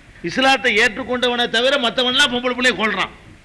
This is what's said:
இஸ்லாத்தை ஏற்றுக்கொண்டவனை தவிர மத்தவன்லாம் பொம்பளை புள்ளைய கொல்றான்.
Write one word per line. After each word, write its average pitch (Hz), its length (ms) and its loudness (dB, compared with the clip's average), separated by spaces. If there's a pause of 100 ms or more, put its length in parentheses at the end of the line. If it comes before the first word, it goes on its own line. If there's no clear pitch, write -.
(220)
இஸ்லாத்தை 262 540 2
ஏற்றுக்கொண்டவனை 240 720 0
தவிர 247 300 0
மத்தவன்லாம் 254 560 0
பொம்பளை 247 200 -2
புள்ளைய 247 220 2
கொல்றான். 190 380 -4 (300)